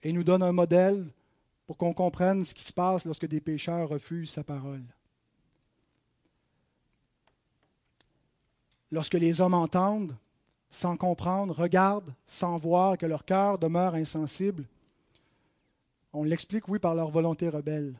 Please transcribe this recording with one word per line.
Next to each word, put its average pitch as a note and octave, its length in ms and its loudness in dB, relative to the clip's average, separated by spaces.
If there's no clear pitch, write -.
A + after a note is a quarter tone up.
Et D#3+ 100 -2
nous F3 120 0
donne F#3 180 6
un F3+ 100 4
modèle F3+ 540 4
pour D#3+ 120 -12
qu'on E3+ 160 0
comprenne F#3 500 2
ce - 100 -10
qui - 80 -16
se - 120 -8
passe F3+ 320 0
lorsque D#3+ 200 -6
des D3+ 140 -2
pécheurs D#3+ 480 -4
refusent D#3 420 -8
sa D3 140 -10
parole. C#3 400 -10
Lorsque D#3 220 -4
les E3+ 260 4
hommes F#3 140 4
entendent, F3+ 600 0
sans F3 280 -4
comprendre, F3+ 580 -2
regardent, F3+ 580 2
sans F3 320 -4
voir, F3 400 2
que E3+ 80 -4
leur D#3 180 -4
cœur G3 340 2
demeure E3+ 360 0
insensible, D#3+ 720 -4
on D3+ 100 -6
l'explique, E3 460 -2
oui, G3+ 100 -2
par E3+ 160 0
leur E3 160 -2
volonté E3 380 0
rebelle D3 520 -4